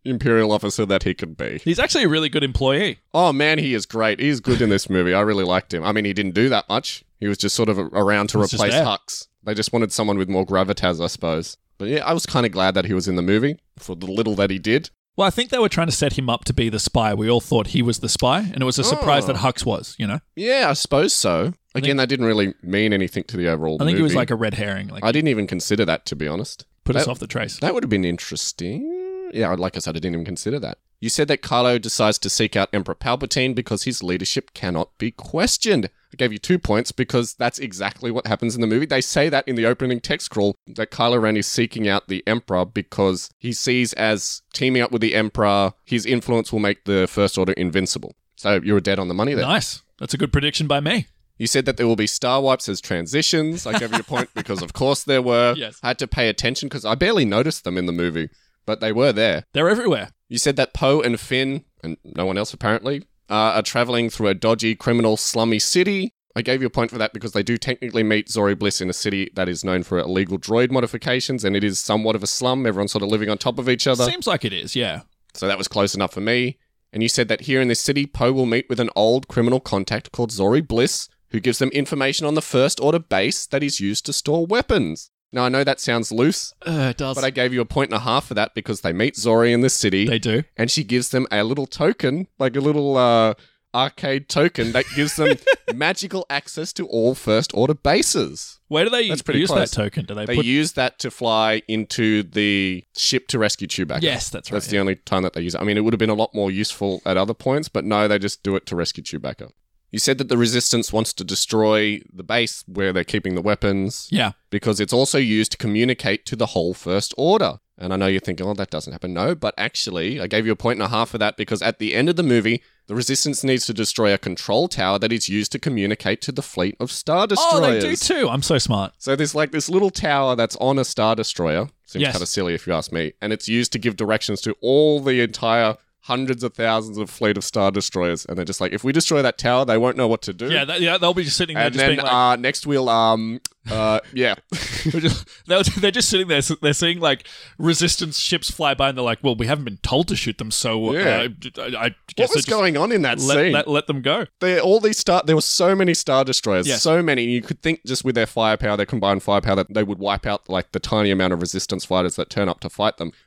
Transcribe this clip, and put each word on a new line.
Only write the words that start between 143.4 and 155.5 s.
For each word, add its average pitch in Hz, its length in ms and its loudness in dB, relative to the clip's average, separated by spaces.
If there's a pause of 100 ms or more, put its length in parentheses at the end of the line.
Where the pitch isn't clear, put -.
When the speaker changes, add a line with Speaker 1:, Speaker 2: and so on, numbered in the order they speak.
Speaker 1:
uh, 110 280 2 (140)
yeah. 123 220 0 (160)
<laughs> - 340 -8 (600)
Speaker 2:
They'll, 185 160 4 (160)
they're 202 120 2
just 240 180 0
sitting 190 180 0
there. 147 140 2 (200)
They're 147 120 2
seeing, 170 260 0
like, 147 280 0 (300)
Resistance 160 600 0
ships - 320 -2
fly 143 240 0
by, 135 140 2
and 131 80 -4
they're 127 80 -2
like, 113 180 0
"Well, 127 120 2
we 113 120 -2
haven't 143 180 -2
been 101 120 -8
told 156 320 0
to 196 60 -2
shoot - 220 -4
them, 110 140 -10
so, 113 380 0
uh, - 20 0
Speaker 1:
Yeah. 131 360 0 (300)
Speaker 2:
I, - 40 -10
I, - 40 -10
I 123 40 -8
guess 123 60 -8
Speaker 1:
What 113 100 -4
was - 300 -8
Speaker 2:
they're 240 120 4 (100)
just 143 120 0
Speaker 1:
going 185 280 2
on 196 140 0
in 208 120 2
that 123 160 0
Speaker 2:
let, 139 180 2
Speaker 1:
scene? 165 140 4
Speaker 2:
let, 147 160 2
let 147 200 0
them 139 140 -4
go." 151 240 0 (140)
Speaker 1:
They, 180 200 2
all 190 200 6
these 214 200 2
Star, 180 260 2
there 160 100 6
were 151 60 4
so 190 340 2